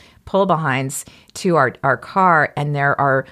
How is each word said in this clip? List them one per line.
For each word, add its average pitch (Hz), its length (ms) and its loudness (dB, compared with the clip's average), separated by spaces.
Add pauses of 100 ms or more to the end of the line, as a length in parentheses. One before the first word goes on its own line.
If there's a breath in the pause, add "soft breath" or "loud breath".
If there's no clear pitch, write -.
(240 loud breath)
pull 196 220 0
behinds 151 580 -2 (300 loud breath)
to 175 220 0
our, 131 260 2
our 135 160 2
car, 180 580 0
and 147 180 -4
there 139 240 -2
are 135 340 0